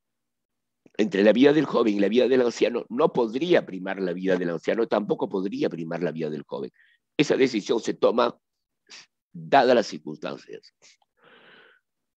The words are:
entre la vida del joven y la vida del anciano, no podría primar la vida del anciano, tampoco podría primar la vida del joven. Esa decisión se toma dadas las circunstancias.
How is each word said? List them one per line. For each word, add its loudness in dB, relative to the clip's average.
entre 0
la 8
vida 6
del 2
joven 0
y 0
la 2
vida 2
del 4
anciano, 0
no 0
podría 0
primar -8
la -2
vida 0
del -2
anciano, -2
tampoco -2
podría -4
primar -8
la -2
vida -6
del -8
joven. -12
Esa 2
decisión 0
se -4
toma 0
dadas 2
las 2
circunstancias. -14